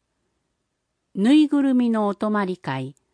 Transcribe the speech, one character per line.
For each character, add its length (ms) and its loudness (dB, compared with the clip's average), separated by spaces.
ぬ 200 2
い 160 4
ぐ 120 0
る 120 2
み 160 2
の 180 0
お 80 -4
泊 140 -4
ま 160 -2
り 120 -6
会、 380 -10